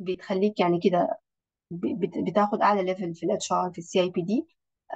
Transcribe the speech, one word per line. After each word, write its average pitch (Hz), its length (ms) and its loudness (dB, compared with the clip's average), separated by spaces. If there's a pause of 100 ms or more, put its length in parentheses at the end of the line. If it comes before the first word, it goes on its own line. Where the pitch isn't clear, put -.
بتخليك 190 600 -2
يعني 175 200 4
كده 175 380 2 (520)
ب-، 185 300 -4
بت-، 180 300 -2
بتاخد 208 320 2
أعلى 202 200 4
ليفل 185 320 -4
في 165 120 -8
ال 185 40 2
اتش 190 220 -2
ار 180 200 0
في - 60 -14
ال 170 60 -12
سي - 160 2
اي 180 100 2
بي 180 120 -2
دي. 214 240 -2 (500)